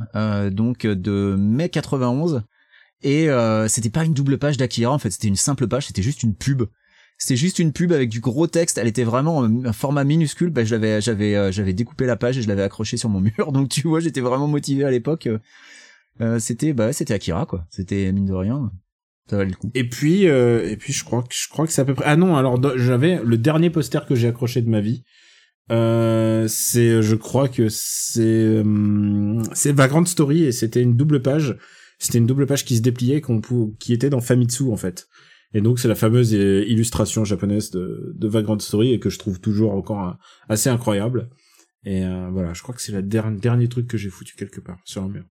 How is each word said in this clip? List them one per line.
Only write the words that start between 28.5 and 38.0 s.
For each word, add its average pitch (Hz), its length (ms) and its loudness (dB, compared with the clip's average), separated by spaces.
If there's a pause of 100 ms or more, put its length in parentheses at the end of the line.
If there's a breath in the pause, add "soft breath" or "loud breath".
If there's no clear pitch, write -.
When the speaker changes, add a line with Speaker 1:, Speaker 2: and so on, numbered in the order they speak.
Speaker 2:
c'est - 200 0
Vagrant 143 340 4
Story 156 360 2
et 143 80 2
c'était 120 320 0
une 120 140 4
double 147 260 2
page. 135 340 0 (440 loud breath)
C'était - 180 0
une 117 80 4
double 135 200 2
page 139 180 -2
qui 123 120 0
se 110 60 2
dépliait, 123 380 0
qu'on 117 200 -2
pou-, 107 380 -2
qui - 140 -4
était 127 180 0
dans 131 100 0
Famitsu, 123 520 0
en 101 40 -2
fait. 90 300 -8 (480 soft breath)
Et 107 60 0
donc, 120 180 4
c'est 123 100 0
la 107 60 2
fameuse, 113 400 4
euh, 98 320 4
illustration 110 600 0
japonaise 101 440 -2
de, 92 460 -8